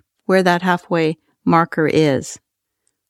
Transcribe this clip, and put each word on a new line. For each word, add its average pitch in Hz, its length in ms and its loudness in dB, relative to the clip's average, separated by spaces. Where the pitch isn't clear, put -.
where 190 180 2
that 175 180 0
halfway 170 560 -2
marker 165 440 0
is. 151 520 -2